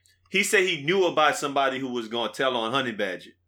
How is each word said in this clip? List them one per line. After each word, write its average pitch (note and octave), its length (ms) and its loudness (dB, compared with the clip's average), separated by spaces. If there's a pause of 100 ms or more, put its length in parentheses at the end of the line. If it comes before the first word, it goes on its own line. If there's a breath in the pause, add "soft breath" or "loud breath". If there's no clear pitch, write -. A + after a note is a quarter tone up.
(300 soft breath)
he F#3+ 120 2
said G3 220 2
he E3+ 180 -2
knew F3+ 240 2
about D3+ 300 2
somebody C#3 420 0
who C3 100 -4
was A#2+ 200 -4
gonna A2+ 240 -2
tell C3 240 0
on A2+ 160 -2
Honey B2+ 200 -2
Badger. G2 380 -6 (180)